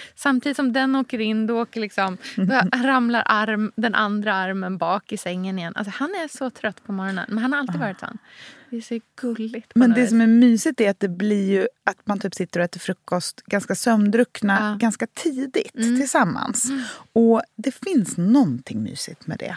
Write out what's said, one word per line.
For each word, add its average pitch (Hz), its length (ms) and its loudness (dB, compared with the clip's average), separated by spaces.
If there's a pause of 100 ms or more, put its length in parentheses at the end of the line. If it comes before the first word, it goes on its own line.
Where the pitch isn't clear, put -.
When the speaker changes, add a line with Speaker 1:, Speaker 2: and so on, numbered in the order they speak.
(140)
Speaker 1:
Samtidigt 269 420 0
som 262 160 0
den 269 240 0
åker 262 240 -2
in, 220 260 -2
då 233 160 -2
åker, 226 180 -8
liksom, 196 360 -2 (200)
då 190 60 0
Speaker 2:
Mm. 190 280 2 (120)
Speaker 1:
ramlar 247 440 2
arm, 214 500 0
den 220 180 0
andra 208 400 0
armen 190 440 -4
bak 180 340 -4
i 214 40 -6
sängen 185 420 -6
igen. 170 180 -8
Alltså, 202 200 -6
han 294 140 -4
är 339 180 -8 (100)
så 254 120 -6
trött - 340 -8
på - 80 -10
morgonen. 190 360 -4
Men 214 100 -4
han 254 140 -2
har 285 80 -2
alltid 247 160 -4
Speaker 2:
Ja. 269 40 -4
Speaker 1:
varit 202 200 -6
sån. - 180 -12 (520)
Det 240 60 -8
är 226 40 -8
så 226 200 -6 (200)
gulligt 226 520 -6
på 226 60 2
Speaker 2:
Men 240 120 8
Speaker 1:
något 220 60 6
Speaker 2:
det 247 40 4
Speaker 1:
vis. 226 100 4
Speaker 2:
som 226 100 4
är 226 60 6
mysigt 233 540 6
är 202 100 4
att 196 100 -2
det 202 80 0
blir 196 420 0
ju 190 160 2 (200)
att 196 100 -2 (100)
man 202 120 -2
typ 190 160 -6
sitter 175 260 -4
och 175 40 2
äter 175 160 -6
frukost - 640 -6
ganska 196 280 -2
sömndruckna 208 840 2
Speaker 1:
Ja. 208 200 -2
Speaker 2:
ganska 226 260 0
tidigt - 720 -4
Speaker 1:
Mm. 233 240 2
Speaker 2:
tillsammans. - 640 0
Speaker 1:
Mm. 262 180 -4 (300)
Speaker 2:
Och 226 300 6 (140)
det 254 160 -4 (120)
finns 302 320 0
någonting 170 680 2
mysigt - 440 -10
med - 120 -6
det. - 180 -10